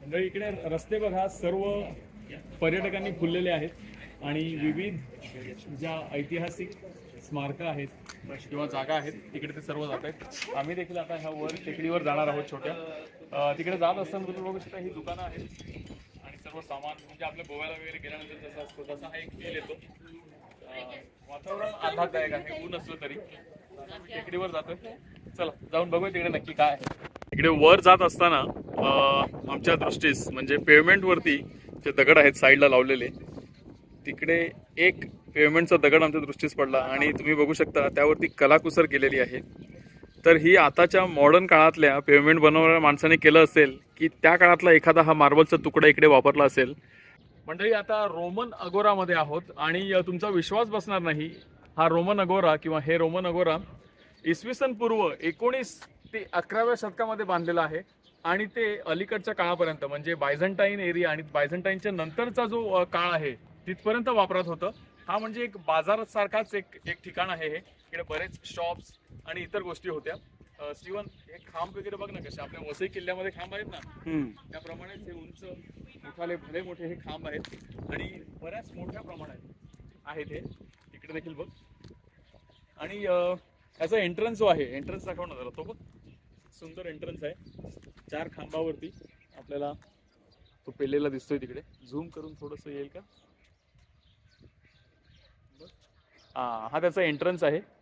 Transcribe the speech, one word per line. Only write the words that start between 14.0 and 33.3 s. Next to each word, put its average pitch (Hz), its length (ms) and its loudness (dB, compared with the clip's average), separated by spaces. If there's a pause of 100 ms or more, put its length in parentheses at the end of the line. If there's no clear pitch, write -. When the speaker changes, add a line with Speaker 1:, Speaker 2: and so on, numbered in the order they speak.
Speaker 1:
तुम्ही 185 160 -12
बघू 190 160 -10
शकता, 190 200 -16
ही 180 120 -12
दुकानं 170 320 -12
आहेत, 175 180 -14 (840)
आणि 143 140 -20
सर्व 160 220 -18
सामान, 147 460 -14
म्हणजे - 180 -18
आपल्या 160 240 -12
गोव्याला 151 240 -12
वगैरे 160 260 -16
गेल्यानंतर 151 500 -18
जसं 151 140 -18
असतो, 143 200 -18
तसा 143 240 -16
हा 160 120 -16
एक 165 120 -18
फील - 240 -16
येतो. - 180 -12
अ, - 1000 -20 (540)
वातावरण 147 400 -10 (140)
आल्हाददायक 160 500 -4
आहे, 151 340 -12
ऊन 180 80 -14
असलं 160 260 -14
तरी. 147 140 -12 (1000)
टेकडीवर 180 360 -8
जातोय, 165 240 -8 (640)
चला 165 140 -4 (200)
जाऊन 170 180 -2
बघूया 180 240 -2
तिकडे 170 240 -4
नक्की 143 140 -10
काय 151 180 2
आहे. - 380 -10 (240)
इकडे 147 160 2
वर 160 320 8
जात 185 220 8
असताना, 170 380 2 (380)
अ, 139 480 2 (260)
आमच्या 165 240 0
दृष्टीस, - 540 -2
म्हणजे 135 260 -4
पेव्हमेंटवरती 160 800 6 (480)
जे 143 80 -4
दगड 139 260 6
आहेत 143 140 8
साईडला 139 360 6
लावलेले, 131 400 4 (1000)